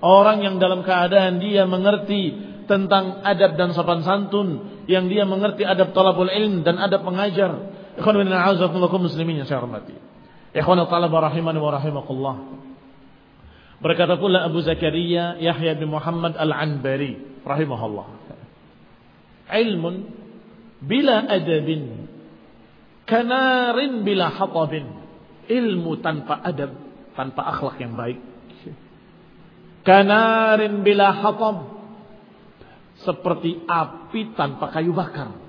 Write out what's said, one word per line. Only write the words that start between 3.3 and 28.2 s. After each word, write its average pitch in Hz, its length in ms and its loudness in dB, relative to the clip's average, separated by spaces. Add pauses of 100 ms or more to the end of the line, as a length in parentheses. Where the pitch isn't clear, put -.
dan 175 160 0
sopan 170 320 0
santun, 190 880 -2
yang 185 160 2
dia 202 160 2
mengerti 196 400 0
adab 185 320 2
talabul 185 320 4
ilm 190 400 0
dan 175 160 0
adab 196 240 0
mengajar. 180 640 -2 (240)
Ikhwan 208 240 2
fillah, 190 320 2
a'azakumullah, 180 480 2
muslimin 165 400 -2
yang 135 80 -6
saya 127 160 -4
hormati. 113 320 -10 (560)
Ikhwan 175 400 2
talabah 160 400 2
rahimani 160 320 -2
wa 147 80 0
rahimakumullah. 139 680 -4 (1400)
Berkata 170 400 0
pula 185 260 2
Abu 160 220 -2
Zakaria 170 720 -2
Yahya 160 400 -2
bin 151 160 -6
Muhammad 165 420 -4
Al-Anbari 143 1120 -4
rahimahullah, 113 640 -6 (1400)
"Ilmun 185 420 0 (840)
bila 226 480 2
adabin 156 800 -2 (960)
kanarin 247 960 0
bila 190 320 0
hatabin." 156 560 -2 (580)
Ilmu 185 540 0
tanpa 151 400 -4
adab, 143 320 -6 (420)
tanpa 135 380 -6
akhlak 135 240 -6
yang 117 240 -10
baik. 120 180 -6 (1700)